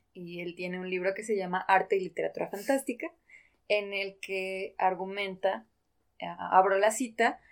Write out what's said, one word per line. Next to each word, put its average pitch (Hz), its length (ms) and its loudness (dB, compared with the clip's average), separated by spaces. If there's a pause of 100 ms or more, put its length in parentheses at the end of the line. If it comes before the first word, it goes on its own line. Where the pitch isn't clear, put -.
(140)
y 175 260 -8
él 175 140 -6
tiene 180 240 -6
un 185 120 -6
libro 185 240 0
que 214 100 -8
se 220 120 0
llama 185 240 0
Arte 190 360 4
y 190 40 2
Literatura 170 480 -4
Fantástica, 233 640 -2 (580)
en 202 260 0
el 196 260 -4
que 190 560 -4
argumenta, 190 880 -2 (540)
a-, 175 380 0
abro 196 200 6
la 214 120 4
cita, 233 500 0 (120)